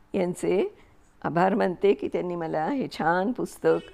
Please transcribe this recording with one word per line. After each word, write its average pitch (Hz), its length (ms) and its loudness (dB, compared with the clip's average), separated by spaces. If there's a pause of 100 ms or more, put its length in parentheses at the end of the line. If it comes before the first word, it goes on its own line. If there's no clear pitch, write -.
(140)
यांचे 180 600 0 (480)
आभार 170 320 2
मानते 190 380 2
की - 140 -2
त्यांनी 175 280 -4
मला 160 300 -2
हे 233 260 -4
छान 180 400 0
पुस्तक 165 480 0 (140)